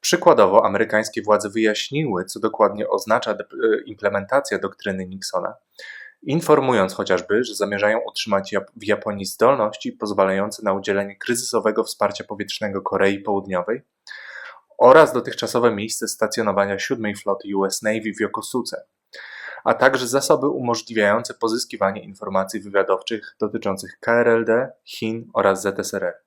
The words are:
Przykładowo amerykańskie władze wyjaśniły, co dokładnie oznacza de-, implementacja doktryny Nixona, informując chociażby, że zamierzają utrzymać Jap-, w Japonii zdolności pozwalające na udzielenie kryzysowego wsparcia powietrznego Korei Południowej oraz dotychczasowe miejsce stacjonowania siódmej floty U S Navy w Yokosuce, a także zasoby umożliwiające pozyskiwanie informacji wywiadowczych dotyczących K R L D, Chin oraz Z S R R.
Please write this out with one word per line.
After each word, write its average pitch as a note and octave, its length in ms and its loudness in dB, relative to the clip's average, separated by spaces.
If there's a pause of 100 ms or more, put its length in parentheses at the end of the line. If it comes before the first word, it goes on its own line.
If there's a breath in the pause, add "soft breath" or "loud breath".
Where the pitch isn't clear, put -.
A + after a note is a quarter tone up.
Przykładowo A2 640 6
amerykańskie G#2+ 580 2
władze G#2 280 2
wyjaśniły, A2 760 0
co G2+ 160 -10
dokładnie G#2 480 0
oznacza G#2+ 460 0
de-, G2+ 100 -10 (420)
implementacja G2+ 720 -2
doktryny F#2+ 480 -6
Nixona, F#2+ 480 -8 (680 loud breath)
informując C3+ 720 2
chociażby, G2+ 500 0
że A2 100 -10
zamierzają G#2 440 0
utrzymać G#2 540 -4
Jap-, G2 240 -4
w - 80 -16
Japonii G#2 420 -2
zdolności A#2 680 0
pozwalające G2 680 0
na G2+ 100 0
udzielenie G2 440 -2
kryzysowego A2+ 680 -2
wsparcia G2+ 400 -4
powietrznego G2 580 -8
Korei G2 360 0
Południowej G2 640 -4 (960 loud breath)
oraz C#3 340 8
dotychczasowe A#2+ 600 0
miejsce G#2+ 340 -6
stacjonowania G2+ 680 0
siódmej G#2+ 380 -4
floty G2+ 400 -4
U G2 80 2
S G2 180 -4
Navy G#2+ 360 -2
w - 20 -4
Yokosuce, A2+ 640 -6 (800 loud breath)
a A#2+ 100 2
także B2+ 320 4
zasoby C#3 420 2
umożliwiające A#2 840 0
pozyskiwanie A2 680 -2
informacji G2 580 -4
wywiadowczych G2+ 800 -2
dotyczących G2+ 600 -4
K A#2 120 0
R A#2 160 4
L A#2 160 4
D, A#2 280 0 (120)
Chin A2+ 500 -8
oraz G2 280 4
Z G2 160 -2
S G2+ 160 -6
R F#2 100 -4
R. F2 100 -4 (120)